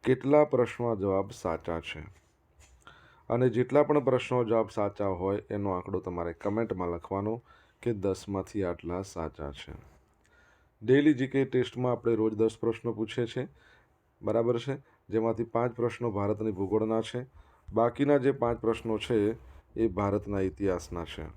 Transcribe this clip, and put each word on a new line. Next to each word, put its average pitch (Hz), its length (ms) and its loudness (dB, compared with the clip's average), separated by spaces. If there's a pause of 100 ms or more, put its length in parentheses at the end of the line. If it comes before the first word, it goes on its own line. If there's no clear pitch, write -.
કેટલા 131 400 4
પ્રશ્નના 120 520 2
જવાબ 98 360 0
સાચા 82 480 -4
છે, - 200 -12 (1300)
અને 123 200 4
જેટલા 123 340 2
પણ 147 160 4
પ્રશ્નનો 127 440 0
જવાબ 110 260 2
સાચા 101 380 -2
હોય 95 420 -2
એનો 101 200 -2
આંકડો 92 300 -4
તમારે 85 340 -6
કમેન્ટમાં 101 540 -2
લખવાનો 98 560 -4 (380)
કે 120 120 -2
દસમાંથી 98 720 -4
આટલા 87 380 -4
સાચા 78 500 -8
છે. - 220 -16 (1080)
ડેલી 139 320 6
જી 131 140 0
કે 135 180 2
ટેસ્ટમાં 123 460 0
આપણે 117 240 0
રોજ 110 180 2
દસ 110 280 2
પ્રશ્નો 113 320 -2
પૂછીએ 110 320 -4
છીએ, 127 220 -6 (760)
બરાબર 117 380 2
છે, 135 180 -6 (320)
જેમાંથી 113 340 0
પાંચ 117 320 0
પ્રશ્નો 117 360 -2
ભારતની 104 400 -2
ભૂગોળના 107 500 0
છે, 123 240 -8 (480)
બાકીના 120 440 4
જે 135 140 4
પાંચ 120 300 0
પ્રશ્નો 110 360 0
છે 107 380 2 (400)
એ 113 120 2
ભારતના 101 520 0
ઇતિહાસના 90 680 -2
છે. 82 200 -12 (120)